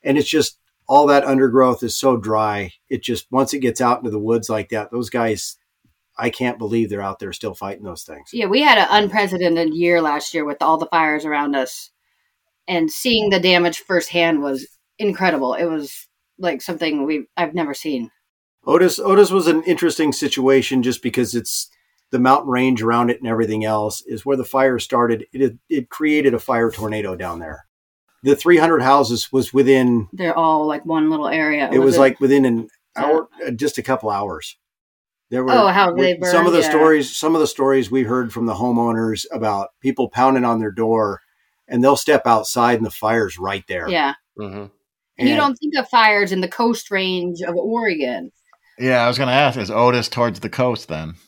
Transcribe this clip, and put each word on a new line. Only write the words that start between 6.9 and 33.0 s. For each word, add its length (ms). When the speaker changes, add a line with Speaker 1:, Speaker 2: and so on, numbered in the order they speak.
Speaker 1:
they're 100
out 200
there 120
still 220
fighting 300
those 180
things. 300
Speaker 2:
Yeah, 140
we 140
had 180
an 120
unprecedented 840
year 300
last 320
year 100
with 160
all 160
the 100
fires 380
around 320
us, 340
and 220
seeing 400
the 100
damage 380
firsthand 640
was 240
incredible. 560
It 100
was, 440
like, 220
something 460
we, 200
I've 180
never 200
seen. 360
Speaker 1:
Otis, 340
Otis 320
was 160
an 180
interesting 480
situation 680
just 200
because 320
it's 340
the 80
mountain 320
range 320
around 280
it 80
and 100
everything 360
else 420
is 200
where 100
the 80
fire 340
started. 540
It, 240
it 180
created 460
a 40
fire 320
tornado 460
down 240
there. 240
The 120
three 220
hundred 240
houses 500
was 200
within 600
Speaker 2:
They're 260
all, 280
like, 200
one 240
little 160
area. 420
It 60
Speaker 1:
It 60
was, 60
Speaker 2:
wasn't 60
Speaker 1:
like, 180
within 240
an 240
Speaker 2:
Yeah. 80